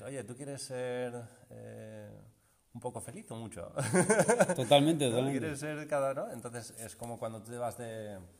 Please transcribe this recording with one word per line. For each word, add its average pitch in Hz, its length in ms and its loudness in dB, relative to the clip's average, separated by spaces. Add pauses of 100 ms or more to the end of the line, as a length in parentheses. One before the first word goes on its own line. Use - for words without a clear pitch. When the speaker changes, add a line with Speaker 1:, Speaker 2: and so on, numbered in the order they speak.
Speaker 1:
"Oye, 131 200 -6
¿tú 123 100 -10
quieres 139 280 -8
ser, 123 500 -4 (380)
eh, 110 600 -14 (640)
un 123 60 -12
poco 123 200 -8
feliz 175 300 -14
o 117 60 -8
mucho?". 104 400 -10
<laughs> 180 800 6
Speaker 2:
Totalmente, 143 500 6
Speaker 1:
¿No? 120 40 4
Speaker 2:
totalmente. 131 300 2
Speaker 1:
¿Quieres 147 200 -2
ser 151 260 -4
cada, 139 280 2
no? 185 160 -4
Entonces, 120 480 -10
es 113 180 -10
como 117 220 -8
cuando 113 240 -6
tú 110 80 -16
te 120 80 -8
vas 117 180 -4
de, 110 380 -8
a 95 60 -10 (200)